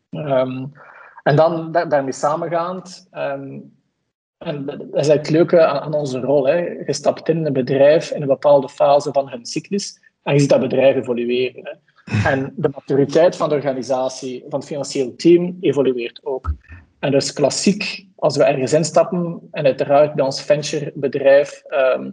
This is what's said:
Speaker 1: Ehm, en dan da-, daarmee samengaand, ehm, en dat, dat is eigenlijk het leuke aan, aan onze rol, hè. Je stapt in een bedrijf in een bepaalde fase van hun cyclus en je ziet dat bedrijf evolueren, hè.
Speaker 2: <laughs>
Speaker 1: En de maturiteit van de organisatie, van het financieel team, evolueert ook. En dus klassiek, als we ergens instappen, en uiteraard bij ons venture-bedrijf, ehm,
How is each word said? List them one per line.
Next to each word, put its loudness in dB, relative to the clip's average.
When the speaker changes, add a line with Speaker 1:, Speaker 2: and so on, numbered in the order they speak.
Speaker 1:
Ehm, -2
en 2
dan 2
da-, 0
daarmee 0
samengaand, -6
ehm, -10
en -10
dat, -10
dat -14
is -18
eigenlijk 2
het -6
leuke 4
aan, 0
aan -6
onze -4
rol, 2
hè. 2
Je -6
stapt -2
in 0
een -2
bedrijf 4
in -6
een -4
bepaalde 4
fase 2
van -2
hun -14
cyclus -8
en 0
je 6
ziet 4
dat 4
bedrijf 2
evolueren, -2
hè. -14
Speaker 2:
<laughs> 0
Speaker 1:
En -4
de -4
maturiteit 2
van -4
de 0
organisatie, -4
van -6
het -12
financieel -6
team, 2
evolueert -2
ook. -6
En -2
dus 0
klassiek, -2
als -2
we 2
ergens 0
instappen, -2
en -4
uiteraard 2
bij -2
ons -6
venture-bedrijf, 0
ehm, 0